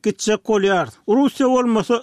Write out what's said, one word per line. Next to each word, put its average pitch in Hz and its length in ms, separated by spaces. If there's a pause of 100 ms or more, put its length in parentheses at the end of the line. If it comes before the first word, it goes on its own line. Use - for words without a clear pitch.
gitjek 208 380 (100)
bolýar. 196 380 (200)
Russiýa 262 420
bolmasa 240 520